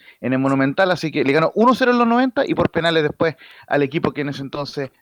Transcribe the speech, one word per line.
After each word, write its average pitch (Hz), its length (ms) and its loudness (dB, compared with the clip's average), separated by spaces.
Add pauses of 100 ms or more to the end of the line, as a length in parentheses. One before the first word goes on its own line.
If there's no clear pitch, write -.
(200)
en 127 140 -2
el 131 60 0
Monumental, 135 500 2
así 160 200 -2
que 131 140 0
le 135 80 2
ganó 151 220 2
uno 233 200 4
cero 247 180 2
en 247 60 2
los 240 80 2
noventa 247 400 0
y - 80 -2
por - 160 -2
penales 165 320 0
después 156 340 -2 (300)
al 143 160 0
equipo 143 300 -2
que 151 80 -6
en 143 80 -4
ese 135 140 -8
entonces 139 480 -10 (120)